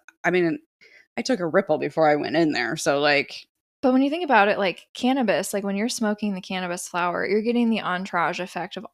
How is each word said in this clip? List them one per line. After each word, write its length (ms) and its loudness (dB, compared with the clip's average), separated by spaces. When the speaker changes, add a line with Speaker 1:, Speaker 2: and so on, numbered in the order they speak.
Speaker 1:
I 80 0
mean, 280 2
I 40 -4
took 200 -2
a 60 -2
Ripple 300 2
before 300 2
I 80 6
went 220 -2
in 160 2
there, 240 -2
so, 240 0
like 460 0
Speaker 2:
But 100 4
when 100 4
you 80 2
think 140 -2
about 240 6
it, 100 2
like, 360 -4
cannabis, 600 0
like, 120 -4
when 100 -4
you're 140 -2
smoking 460 -2
the 60 -8
cannabis 460 -6
flower, 400 -2
you're 140 2
getting 280 2
the 120 0
entourage 580 -2
effect 380 -8
of 160 -12